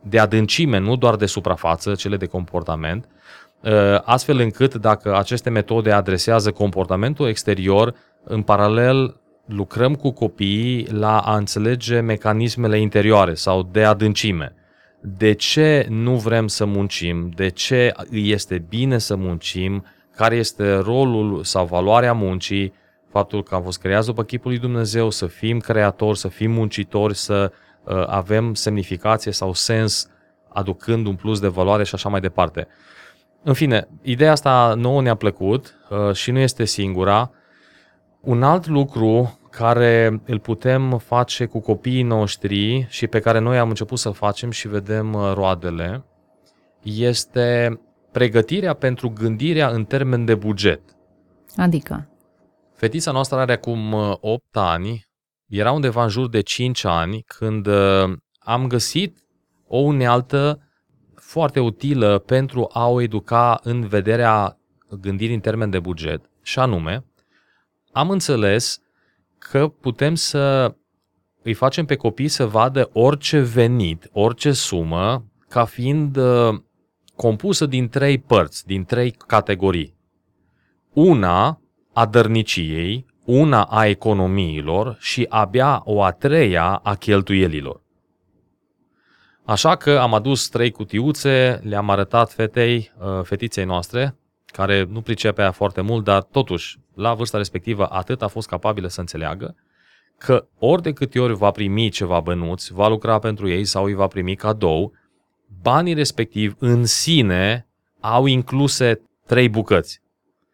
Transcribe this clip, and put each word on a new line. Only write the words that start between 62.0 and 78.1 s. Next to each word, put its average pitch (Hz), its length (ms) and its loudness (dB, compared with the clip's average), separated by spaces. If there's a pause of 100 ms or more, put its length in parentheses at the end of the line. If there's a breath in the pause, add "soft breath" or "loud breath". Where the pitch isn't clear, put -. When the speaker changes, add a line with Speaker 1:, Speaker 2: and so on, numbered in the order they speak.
Speaker 1:
pentru 127 540 -2
a 120 160 0
o 123 120 2
educa 117 640 0
în 120 240 -4
vederea 107 720 0 (420)
gândirii 98 340 -4
în 110 60 -4
termen 110 300 -2
de 92 80 -2
buget, 82 520 -6 (120)
și - 160 -6
anume, 107 460 -2 (880)
am 151 180 0
înțeles 120 680 0 (600)
că 143 280 0
putem 143 460 -2
să 139 600 0 (680)
îi 117 120 -4
facem 135 300 0
pe 139 120 -2
copii 135 320 -2
să 135 180 0
vadă 120 460 2
orice 143 480 2
venit, 117 720 2
orice 120 400 0
sumă, 95 720 -2 (240)
ca 120 160 0
fiind, 139 520 -2
ă, 120 480 2 (520)
compusă 131 500 0
din 127 220 -2
trei 139 300 0